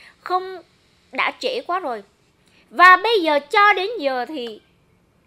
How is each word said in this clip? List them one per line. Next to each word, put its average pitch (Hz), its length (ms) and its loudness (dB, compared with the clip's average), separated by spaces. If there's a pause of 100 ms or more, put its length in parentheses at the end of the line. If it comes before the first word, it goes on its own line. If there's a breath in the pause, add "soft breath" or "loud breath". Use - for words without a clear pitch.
(200 loud breath)
không, 370 420 -8 (500)
đã 277 260 -4
trễ 233 280 -8
quá 359 140 -6
rồi. 240 220 -10 (680 soft breath)
Và 359 260 8
bây 427 240 -2
giờ 302 200 0 (100)
cho 415 220 4
đến 381 260 -4
giờ 262 300 -6
thì 240 320 -12 (680)